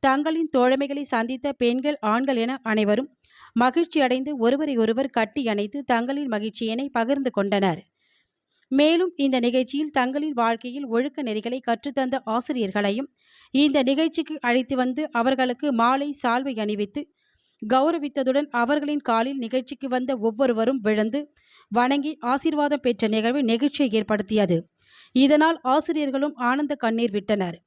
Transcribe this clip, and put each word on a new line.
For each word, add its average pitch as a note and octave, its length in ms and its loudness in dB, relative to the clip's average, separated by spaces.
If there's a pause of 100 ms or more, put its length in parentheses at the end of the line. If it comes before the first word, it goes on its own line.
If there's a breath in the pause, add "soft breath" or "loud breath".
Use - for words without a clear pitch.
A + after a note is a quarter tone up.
தங்களின் D4+ 560 0
தோழமைகளை C4+ 460 2
சந்தித்த B3+ 500 -4
பெண்கள், B3+ 480 0
ஆண்கள் B3 360 0
என B3 260 -2
அனைவரும் G#3+ 460 2 (440 loud breath)
மகிழ்ச்சி C4+ 480 2
அடைந்து C4 360 0
ஒருவரை C4+ 400 0
ஒருவர் A3+ 320 0
கட்டி A3+ 400 -2
அணைத்து G#3 360 -4
தங்களின் C4 440 -2
மகிழ்ச்சியினை A3 640 -4
பகிர்ந்து B3 380 0
கொண்டனர். G3 500 0 (920)
மேலும் E4 460 4
இந்த C4 240 2
நிகழ்ச்சியில் B3+ 500 0
தங்களின் C#4+ 420 -2
வாழ்க்கையில் A#3+ 540 -2
ஒழுக்க C4 360 -2
நெறிகளை A#3 380 -4
கற்றுத்தந்த B3+ 640 -4
ஆசிரியர்களையும் A3 840 -2 (420 soft breath)
இந்த C#4 320 4
நிகழ்ச்சிக்கு D#4 580 0
அழைத்து B3 360 0
வந்து B3+ 360 -2
அவர்களுக்கு B3+ 600 0
மாலை, C4 500 0
சால்வை B3 380 -2
அணிவித்து G#3 480 -4 (680)
கௌரவித்ததுடன் C#4+ 760 0
அவர்களின் C#4+ 500 -2
காலில் B3 380 -2
நிகழ்ச்சிக்கு B3+ 500 -6
வந்த B3+ 280 -2
ஒவ்வொருவரும் A3+ 640 0
விழுந்து G#3+ 400 0 (480 soft breath)
வணங்கி C4+ 520 0
ஆசீர்வாதம் C#4+ 600 0
பெற்ற A3+ 280 0
நிகழ்வு A3+ 340 0
நெகிழ்ச்சியை B3 500 0
ஏற்படுத்தியது. G#3 680 2 (540 soft breath)
இதனால் D4+ 500 4
ஆசிரியர்களும் C#4+ 720 0
ஆனந்த C4 380 0
கண்ணீர் A#3 360 0
விட்டனர். G3 460 -2 (100)